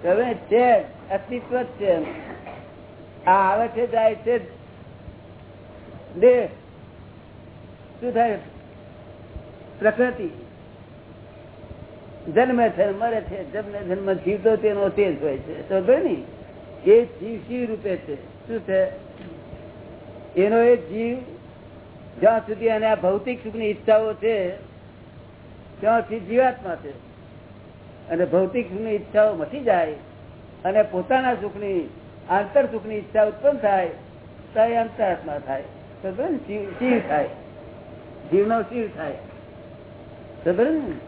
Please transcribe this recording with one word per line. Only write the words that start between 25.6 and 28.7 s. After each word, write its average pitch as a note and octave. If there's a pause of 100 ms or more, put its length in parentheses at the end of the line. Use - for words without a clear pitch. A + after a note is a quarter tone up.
ત્યાંથી A3+
જીવાત્મા G3
છે. C#3+ (1200)
અને E3+
ભૌતિક F#3